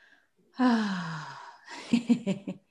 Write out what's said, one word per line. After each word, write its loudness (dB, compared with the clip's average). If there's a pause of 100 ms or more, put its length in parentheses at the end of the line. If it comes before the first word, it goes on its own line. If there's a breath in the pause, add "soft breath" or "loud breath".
(580 soft breath)
<sighs> 0 (160)